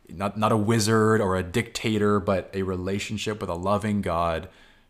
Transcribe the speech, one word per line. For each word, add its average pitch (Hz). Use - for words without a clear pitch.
not, 98
not 110
a 113
wizard 110
or 92
a 92
dictator, 104
but 92
a 95
relationship 98
with 95
a 85
loving 101
God 85